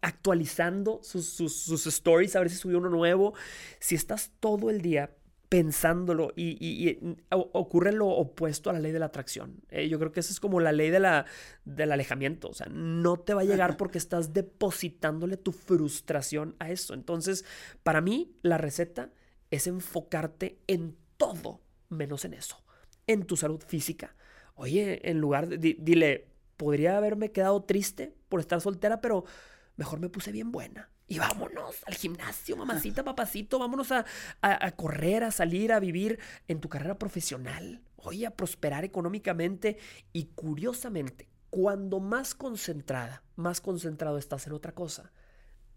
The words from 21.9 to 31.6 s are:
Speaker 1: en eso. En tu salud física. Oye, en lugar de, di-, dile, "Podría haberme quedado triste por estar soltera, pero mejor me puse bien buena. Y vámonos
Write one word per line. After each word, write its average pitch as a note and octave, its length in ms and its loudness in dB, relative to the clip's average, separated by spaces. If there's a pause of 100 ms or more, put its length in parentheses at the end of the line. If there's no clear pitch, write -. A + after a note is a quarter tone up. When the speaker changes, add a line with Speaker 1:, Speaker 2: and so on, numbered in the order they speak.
Speaker 1:
en E3+ 80 -10
eso. - 240 -14 (500)
En G#3+ 180 2
tu E3+ 120 0
salud D#3 280 0
física. - 500 -6 (400)
Oye, F3 540 -2
en E3 100 2
lugar D3 280 2
de, F3 100 -4
di-, D#3+ 220 2
dile, D#3 480 6 (300)
"Podría D3+ 400 2
haberme G#3 340 0
quedado G3 320 4
triste G3+ 500 0 (160)
por F#3 100 2
estar E3+ 200 0
soltera, G3+ 400 0
pero A3 240 0 (540)
mejor D3+ 220 -6
me F3+ 100 -4
puse G3 220 -8
bien A3+ 200 -6
buena. - 380 -12 (180)
Y D#3 120 -6
vámonos - 560 -4 (100)